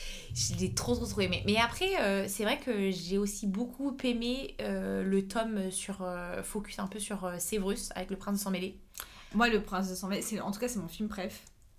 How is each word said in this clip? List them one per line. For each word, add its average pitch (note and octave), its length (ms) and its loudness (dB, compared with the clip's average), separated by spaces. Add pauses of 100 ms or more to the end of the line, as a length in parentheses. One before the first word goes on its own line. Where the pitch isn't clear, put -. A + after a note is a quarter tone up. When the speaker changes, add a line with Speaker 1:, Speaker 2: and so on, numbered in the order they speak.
(340)
Speaker 1:
j'ai - 400 2
trop, A#3+ 200 2
trop, A#3+ 120 0
trop G#3 160 0
aimé. F3 240 2
Mais G#3 100 6
après, F4 460 4
euh, G3 260 4
c'est G#3 140 -2
vrai B3+ 180 4
que G3+ 300 2
j'ai F3 280 0
aussi G#3 280 0
beaucoup B3 560 -2
aimé, B3 580 0
euh, G3 420 0
le G3 240 4
tome G#3 440 0
sur, G3 320 -4
euh, F3+ 400 -4
focus G#3 360 -6
un G3 100 0
peu G#3 100 -8
sur, G3 260 -4
euh, F3 140 -2
Severus G3+ 560 0
avec F#3 160 -4
le F#3+ 60 -4
prince G3+ 220 -2
de - 40 -2
sang G3 80 -2
mêlé. F#3 280 -2 (560)
Speaker 2:
Moi, A#3 140 6
le G#3 140 6
prince F#3+ 260 0
de F#3 60 -4
sang F#3 140 -4
mêlé, G#3 140 0
c'est, - 180 -2
en - 100 -2
tout G3+ 100 -4
cas, B3 80 0
c'est A#3+ 100 -4
mon E3 100 -2
film G#3+ 200 -4
préf. G3 340 -6 (360)